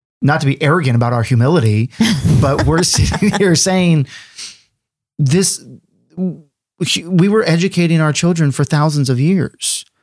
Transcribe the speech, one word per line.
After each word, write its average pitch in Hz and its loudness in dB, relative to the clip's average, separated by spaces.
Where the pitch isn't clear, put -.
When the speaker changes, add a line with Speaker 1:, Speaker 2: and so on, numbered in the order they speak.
Speaker 1:
not 147 2
to 143 -2
be - -2
arrogant 143 2
about 120 0
our 117 0
humility, 120 2
Speaker 2:
<laughs> - 0
Speaker 1:
but 139 0
we're 160 2
sitting - 0
here 185 2
saying 175 0
this, 147 0
we 175 -4
were 214 2
educating 165 0
our 151 0
children 165 0
for 147 -2
thousands 147 0
of 123 0
years. - -2